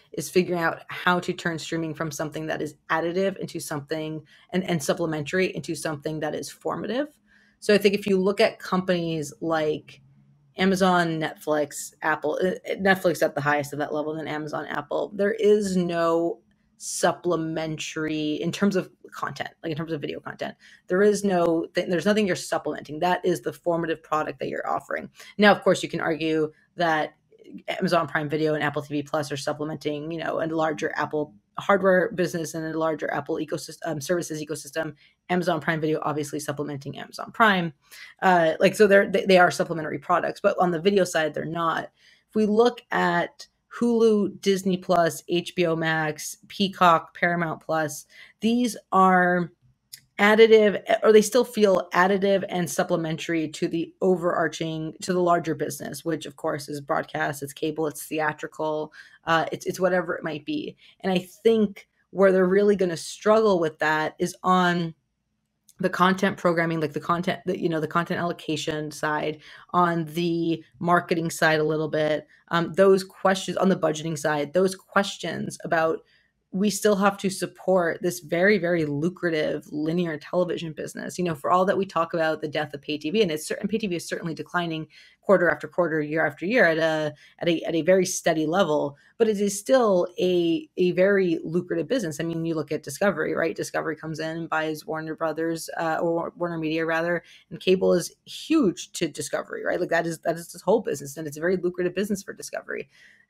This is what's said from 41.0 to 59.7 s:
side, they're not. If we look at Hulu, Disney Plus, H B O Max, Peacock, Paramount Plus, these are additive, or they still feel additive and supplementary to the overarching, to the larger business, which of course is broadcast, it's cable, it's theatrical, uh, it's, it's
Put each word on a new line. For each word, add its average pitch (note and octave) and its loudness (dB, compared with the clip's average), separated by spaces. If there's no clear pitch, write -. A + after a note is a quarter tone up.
side, D#3 0
they're - -4
not. E3 -2
If - -20
we G#3+ 2
look A#3 4
at F3 0
Hulu, A3+ 4
Disney F#3+ 2
Plus, E3+ 0
H F3 -2
B F3 2
O E3 0
Max, D#3+ -2
Peacock, F3+ 2
Paramount E3+ -2
Plus, D#3 -4
these A3+ 0
are F3+ 4
additive, G#3+ 8
or A3 6
they G#3+ 10
still A#3+ 2
feel G3+ 2
additive F#3+ 4
and F3 -2
supplementary E3 -2
to D#3+ -4
the E3 -4
overarching, D#3+ 0
to F#3 -4
the F3+ 2
larger E3+ 2
business, D3+ -8
which D#3 -4
of C#3+ -14
course D#3 -6
is D3 -8
broadcast, D#3 -4
it's C#3+ -10
cable, D#3 -4
it's - -10
theatrical, D3+ -4
uh, D#3+ 2
it's, - -8
it's F3 -6